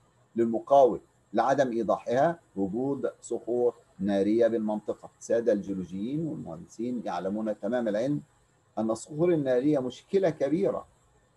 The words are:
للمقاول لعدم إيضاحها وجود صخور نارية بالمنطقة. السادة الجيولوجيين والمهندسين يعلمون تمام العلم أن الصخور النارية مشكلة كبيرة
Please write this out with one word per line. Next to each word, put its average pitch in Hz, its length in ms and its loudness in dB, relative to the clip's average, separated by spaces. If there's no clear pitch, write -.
للمقاول 117 680 4
لعدم 127 380 2
إيضاحها 117 680 0
وجود 117 560 -2
صخور 120 520 -2
نارية 101 480 2
بالمنطقة. 107 600 -4
السادة 113 340 0
الجيولوجيين 98 720 -6
والمهندسين 104 800 -8
يعلمون 101 540 -4
تمام 117 280 -2
العلم 131 340 -2
أن 110 140 -2
الصخور 165 420 -2
النارية 139 460 2
مشكلة 170 500 -2
كبيرة 151 560 -2